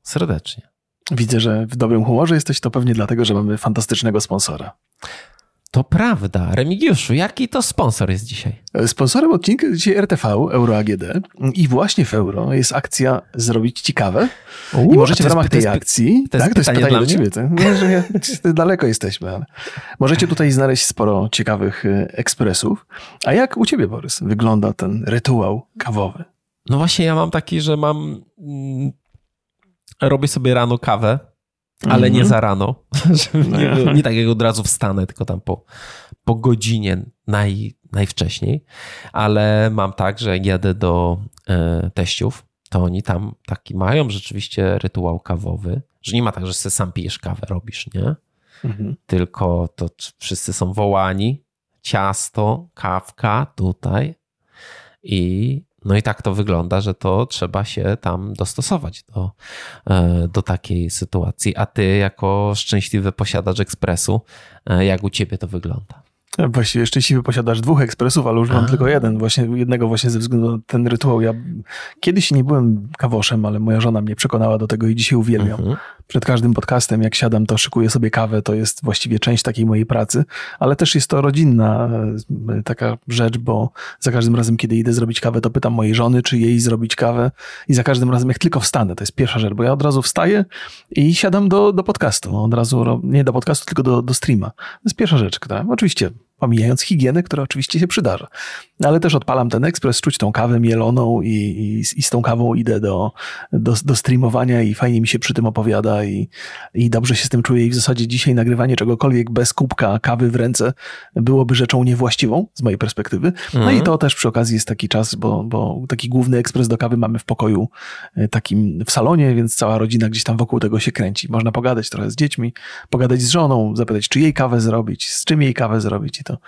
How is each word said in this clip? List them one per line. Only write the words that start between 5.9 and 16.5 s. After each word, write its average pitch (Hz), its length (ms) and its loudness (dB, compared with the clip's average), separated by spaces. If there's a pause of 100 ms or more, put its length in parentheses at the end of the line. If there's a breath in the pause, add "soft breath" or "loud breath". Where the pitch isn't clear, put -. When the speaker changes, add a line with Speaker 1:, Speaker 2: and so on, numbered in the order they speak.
Speaker 1:
Remigiuszu, 165 640 0
jaki 208 360 0
to 254 120 -2
sponsor 113 480 0
jest 98 160 -4
dzisiaj? - 360 -8 (120)
Speaker 2:
E, 110 140 2
sponsorem 240 440 2
odcinka 226 360 2
jest 175 120 0
dzisiaj 196 160 2
R 202 120 2
T 170 80 0
V, 117 140 -2
Euro 113 480 2
A 107 60 2
G 104 140 0
D. 92 240 -4 (320)
I 175 140 4
właśnie 156 380 2
w - 80 -4
Euro 107 400 0
jest 135 200 2
akcja 131 480 0 (120)
Zrobić 117 480 -2
Ci - 120 -2
kawę. 110 360 0 (440 loud breath)
Speaker 1:
Uuu, 165 200 6
Speaker 2:
I 370 40 6
możecie - 260 4
Speaker 1:
a - 40 2
to - 20 2
Speaker 2:
w - 40 2
ramach 165 100 2
Speaker 1:
jest, - 80 0
to - 0 -
Speaker 2:
tej 127 60 4
Speaker 1:
jest 110 100 2
py-, 98 100 0
Speaker 2:
akcji 208 540 2
Speaker 1:
to 135 60 0
jest 127 80 4
Speaker 2:
tak, 220 80 0